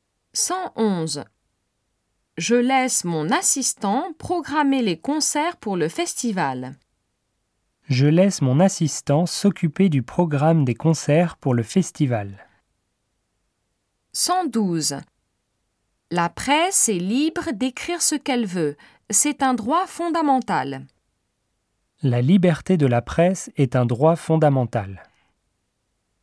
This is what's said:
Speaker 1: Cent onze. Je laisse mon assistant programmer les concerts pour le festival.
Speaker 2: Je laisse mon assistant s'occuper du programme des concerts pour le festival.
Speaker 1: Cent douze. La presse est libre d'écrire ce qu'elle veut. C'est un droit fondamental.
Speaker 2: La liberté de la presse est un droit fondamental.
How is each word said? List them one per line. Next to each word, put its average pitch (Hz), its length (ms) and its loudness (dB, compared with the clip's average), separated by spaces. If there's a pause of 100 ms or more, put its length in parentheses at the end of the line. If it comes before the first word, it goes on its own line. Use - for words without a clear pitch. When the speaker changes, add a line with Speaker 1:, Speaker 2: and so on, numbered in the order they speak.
(320)
Speaker 1:
Cent 359 440 -4
onze. 165 480 -2 (1120)
Je 180 160 0
laisse 254 480 2
mon 165 280 -2
assistant 277 840 -2
programmer 277 640 0
les 190 160 0
concerts 302 600 -2
pour 196 200 -6
le 160 120 0
festival. 156 880 -4 (1120)
Speaker 2:
Je 135 180 2
laisse 180 360 4
mon 135 180 4
assistant 165 680 0
s'occuper 190 600 0
du 139 160 0
programme 156 600 2
des 120 120 0
concerts 160 600 2
pour 135 160 -2
le 117 120 2
festival. 113 840 -2 (1700)
Speaker 1:
Cent 359 320 0
douze. 175 540 -2 (1120)
La 170 160 0
presse 311 600 0
est 190 120 -2
libre 302 520 -2
d'écrire 254 500 -4
ce - 120 0
qu'elle 247 320 -2
veut. 170 300 -4 (340)
C'est 285 320 0
un 262 120 2
droit 294 340 -2
fondamental. 247 1000 -2 (1160)
Speaker 2:
La 123 200 2
liberté 175 560 4
de 143 80 2
la 120 160 2
presse - 540 0
est 135 200 0
un 123 80 2
droit 131 320 2
fondamental. 127 840 0 (1200)